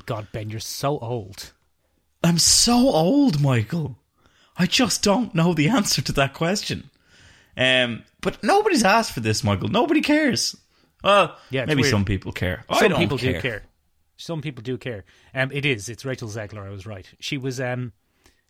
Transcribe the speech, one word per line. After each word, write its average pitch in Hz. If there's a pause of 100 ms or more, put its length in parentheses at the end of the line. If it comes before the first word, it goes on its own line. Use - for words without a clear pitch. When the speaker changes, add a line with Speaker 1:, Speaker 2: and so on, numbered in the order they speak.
Speaker 1:
God, 107
Ben, 107
you're 110
so 143
old. 113 (720)
Speaker 2:
I'm 170
so - (140)
old, 196
Michael. 139 (580)
I 180
just -
don't 208
know 170
the 151
answer 202
to -
that 135
question. - (680)
Um, 127 (180)
but -
nobody's 370
asked 208
for -
this, 107
Michael. 101
Nobody 294
cares. 294 (480)
Well, 196 (140)
Speaker 1:
Yeah, 131
it's 113
Speaker 2:
maybe 143
Speaker 1:
weird. 131
Speaker 2:
some 101
people 95
care. -
I -
Speaker 1:
Some 220
Speaker 2:
don't 165
Speaker 1:
people 147
Speaker 2:
care. 127
Speaker 1:
do 85
care. 110 (540)
Some 165
people 127
do 123
care. 110 (280)
Um, 131
it 139
is. 117
It's 117
Rachel 123
Zegler. 104
I -
was 101
right. 101 (120)
She -
was, 127
um, 123 (560)